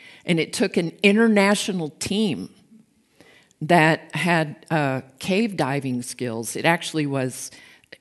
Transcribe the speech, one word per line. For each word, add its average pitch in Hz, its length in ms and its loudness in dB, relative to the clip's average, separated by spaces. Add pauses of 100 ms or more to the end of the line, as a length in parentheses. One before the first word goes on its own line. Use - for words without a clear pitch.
(260)
And 170 120 2
it 156 140 -2
took - 240 -2
an 170 160 -2 (100)
international 202 880 2
team 190 580 -4 (1120)
that 160 540 4
had, 160 560 -2
uh, 135 300 0 (180)
cave 196 360 -2
diving 135 460 -4
skills. 117 540 -8
It 117 100 -4
actually 160 400 -2
was 135 460 -6 (500)